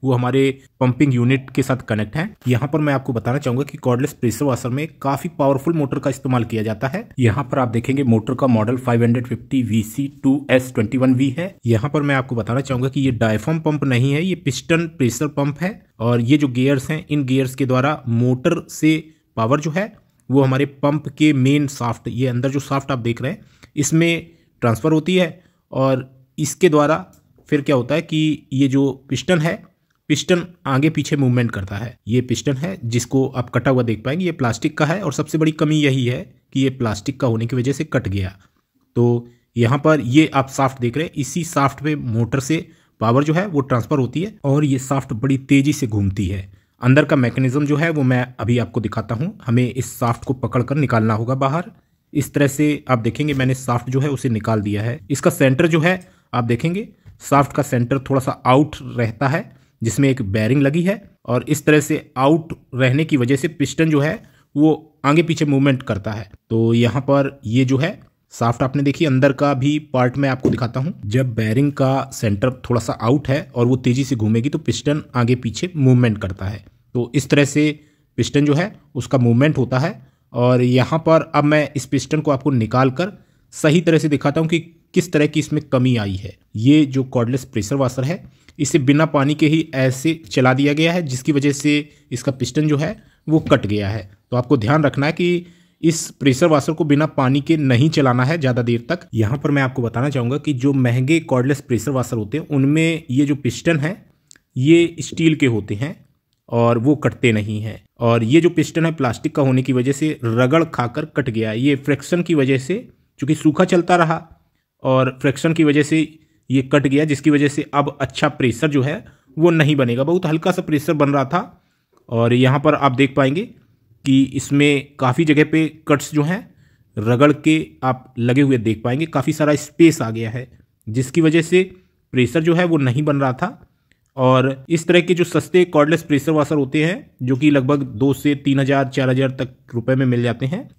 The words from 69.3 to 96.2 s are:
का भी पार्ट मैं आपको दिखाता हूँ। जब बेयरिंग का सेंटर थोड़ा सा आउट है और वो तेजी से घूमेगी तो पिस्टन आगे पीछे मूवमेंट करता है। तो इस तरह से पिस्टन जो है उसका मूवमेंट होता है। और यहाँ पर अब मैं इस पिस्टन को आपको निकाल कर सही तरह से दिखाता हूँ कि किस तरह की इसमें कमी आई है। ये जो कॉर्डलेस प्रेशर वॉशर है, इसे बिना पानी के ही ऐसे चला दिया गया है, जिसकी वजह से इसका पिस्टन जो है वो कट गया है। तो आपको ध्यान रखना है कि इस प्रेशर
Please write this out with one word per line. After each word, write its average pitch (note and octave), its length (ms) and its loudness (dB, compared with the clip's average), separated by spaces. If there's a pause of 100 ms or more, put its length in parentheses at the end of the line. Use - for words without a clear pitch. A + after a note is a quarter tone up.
का C#3+ 220 0
भी C#3+ 240 0 (120)
पार्ट B2+ 260 0
मैं C#3 120 0
आपको B2+ 220 -2
दिखाता A#2+ 300 -4
हूँ। D3+ 120 -6 (140)
जब B2 280 0
बेयरिंग A2+ 380 0
का C3 400 0
सेंटर G#2+ 380 -2 (120)
थोड़ा A#2+ 180 0
सा A#2 140 -6
आउट B2+ 340 0
है C#3 120 0 (140)
और A#2+ 120 2
वो B2+ 120 2
तेजी B2+ 260 0
से C3 120 -2
घूमेगी A2+ 320 0
तो D#3+ 120 -4
पिस्टन D3 420 -2 (120)
आगे B2 220 2
पीछे B2+ 400 -6
मूवमेंट B2 420 4
करता F#2+ 280 -6
है। G#2 180 -10 (300)
तो A#2+ 200 -4
इस C#3+ 160 -2
तरह C#3+ 160 6
से D3+ 320 0 (400)
पिस्टन C#3+ 260 2
जो D3 100 2
है F#3+ 180 -2 (220)
उसका C3 240 -2
मूवमेंट B2 400 4
होता B2+ 200 0
है। E3+ 220 -4 (320)
और B2 300 2
यहाँ B2 380 2
पर D#3+ 340 2
अब D3 100 2
मैं D3 320 2
इस B2 100 -6
पिस्टन D3 340 -2
को D#3 100 -2
आपको C#3 220 0
निकाल B2+ 400 2
कर F3+ 200 -4 (420)
सही D#3+ 260 2
तरह E3 180 2
से D#3 100 0
दिखाता C#3+ 320 0
हूँ D#3+ 80 0
कि E3 100 0 (360)
किस - 180 0
तरह D3+ 140 2
की D3+ 140 0
इसमें D3+ 240 -4
कमी B2+ 340 2
आई G2+ 180 -4
है। - 200 -14 (200)
ये C#3+ 300 6
जो C3 200 -2
कॉर्डलेस B2+ 400 -2
प्रेशर A2 300 -4
वॉशर C3 280 -2
है, E3+ 200 -6 (340)
इसे D3 220 0
बिना C#3+ 280 4
पानी D3 260 0
के D3+ 140 2
ही D#3+ 280 0
ऐसे C3+ 500 -2
चला B2+ 280 2
दिया C#3+ 180 0
गया D#3+ 200 2
है, F3+ 120 -2
जिसकी C3 280 -4
वजह C#3+ 200 2
से D3 360 -2 (240)
इसका B2+ 200 -4
पिस्टन - 360 -2
जो D3 100 2
है E3+ 180 -4 (300)
वो D#3 160 2
कट C3+ 240 0
गया G2+ 220 -2
है। G#2+ 220 -8 (200)
तो B2 60 -2
आपको B2 200 2
ध्यान C#3 280 2
रखना C#3 220 0
है E3 60 -2
कि F3 340 -2 (360)
इस E3 300 0
प्रेशर C#3 340 2